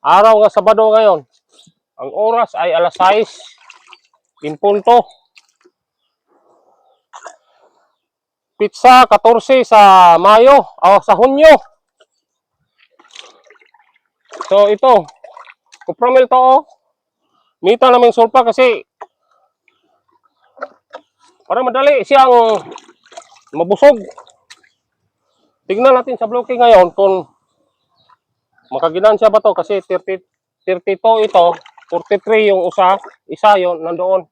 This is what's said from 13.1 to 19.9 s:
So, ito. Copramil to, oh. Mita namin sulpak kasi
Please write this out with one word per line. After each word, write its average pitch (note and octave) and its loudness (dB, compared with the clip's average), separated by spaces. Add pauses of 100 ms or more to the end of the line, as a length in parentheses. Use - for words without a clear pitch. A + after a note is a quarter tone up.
So, G3+ 2
ito. G#3 0 (800)
Copramil B3 -2
to, C4 -2
oh. C4 0 (960)
Mita A3+ 0
namin A#3+ 2
sulpak A#3 -2
kasi B3 -2 (2500)